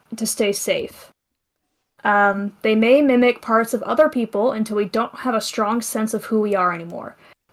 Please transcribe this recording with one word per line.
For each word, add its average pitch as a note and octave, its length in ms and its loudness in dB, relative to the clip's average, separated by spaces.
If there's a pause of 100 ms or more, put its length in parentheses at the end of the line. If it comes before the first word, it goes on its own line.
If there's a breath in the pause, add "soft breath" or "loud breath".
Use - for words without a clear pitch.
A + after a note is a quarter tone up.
(160)
to A3 100 -6
stay G#3 260 -2
safe. - 580 -6 (920)
Um, G3+ 560 2
they A3 140 2
may A#3 260 6
mimic B3 400 4
parts A3+ 320 0
of A3 120 -4
other D4+ 260 4
people A3+ 420 -2
until G#3+ 240 -4
we G#3 80 0
don't A3 360 -4
have B3 140 -4
a A3 60 0
strong A3 400 -2
sense A3 320 -4
of G#3+ 140 -6
who A3 160 0
we G#3 120 0
are F3+ 200 0
anymore. E3+ 420 -14 (360 soft breath)